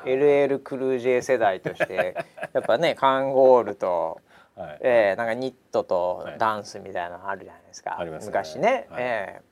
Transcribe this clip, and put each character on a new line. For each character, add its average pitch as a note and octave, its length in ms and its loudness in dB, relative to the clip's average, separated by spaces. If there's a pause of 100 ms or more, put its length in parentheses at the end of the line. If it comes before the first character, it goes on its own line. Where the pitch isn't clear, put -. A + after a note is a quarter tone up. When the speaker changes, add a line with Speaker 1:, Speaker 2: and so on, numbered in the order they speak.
Speaker 1:
い。 - 20 0
Speaker 2:
エ C3 60 2
ル C#3+ 120 6
エ C#3+ 180 4
ル C3+ 120 -2
ク C3+ 180 -12
ル C3 200 0
ー - 20 -4
ジ A#2+ 100 -2
ェ B2 120 2
世 B2+ 160 2
代 G2 240 0
と - 120 -6
し - 140 -2
て、 F#2 280 0 (200)
<laughs> - 180 -12
や C3 80 0
っ - 20 -2
ぱ A2+ 140 2
ね、 D#3+ 180 0
カ C3+ 260 2
ン C3+ 100 -2
ゴ C3 280 8
ー A2 40 2
ル G2+ 120 -8
と、 E2+ 440 -4 (360)
Speaker 1:
は E2+ 180 -14
い。 - 80 -20
Speaker 2:
え A#2 320 4
え、 - 20 -8
な A2+ 100 -4
ん - 20 -4
か A2+ 60 -2
ニ B2+ 180 -6
ッ - 40 -16 (160)
ト G#2+ 120 0
と F2+ 440 -2 (100)
ダ A2 200 0
ン G2+ 80 -10
ス G#2 140 -14
み F#2+ 120 -16
た F2+ 140 -6
い F2 40 -8
な F2 80 -12
の F#2+ 120 -14
あ G2 60 -4
る F2+ 100 -12
じ - 40 -20
ゃ - 40 -20
な - 60 -20
い - 80 -20
で - 60 -20
す - 100 -20
か。 - 80 -8
Speaker 1:
は E2+ 60 -8
い。 - 40 -6
あ - 40 -4
り D#2+ 60 -8
ま D#2 80 -10
す F#2+ 60 -14
ね。 - 20 -12
Speaker 2:
昔 G2 300 -4
ね。 G3+ 320 -2
Speaker 1:
は - 100 -10
い。 B2 40 -4
Speaker 2:
え A2 360 -4
え。 - 20 -20 (100)